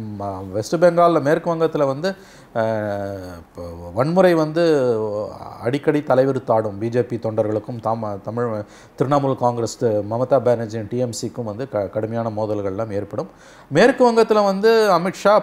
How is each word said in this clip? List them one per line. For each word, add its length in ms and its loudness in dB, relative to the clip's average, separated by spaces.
ம-, 320 -8
வெஸ்ட் 240 -4
பெங்கால்ல, 460 4
மேற்கு 320 0
வங்கத்துல 320 0
வந்து, 280 -4
ஆ, 60 0
ப-, 80 -14
வன்முறை 400 4
வந்து 600 2
அடிக்கடி 380 0
தலைவிரித்தாடும். 760 2
பி 100 -4
ஜே 140 0
பி 140 -4
தொண்டர்களுக்கும் 680 -4
தாம-, 400 -4
தமிழ் 400 -4
திரிணாமுல் 380 2
காங்கிரஸ், 480 -2
மமதா 600 0
பானர்ஜியின் 460 -2
டி 80 -4
எம் 140 -2
சிக்கும் 320 -8
வந்து 240 -8
க-, 180 -4
கடுமையான 440 -4
மோதல்கள் 400 -4
எல்லாம் 200 -6
ஏற்படும். 380 -6
மேற்கு 440 4
வங்கத்துல 320 4
வந்து 460 4
அமித்ஷா 520 4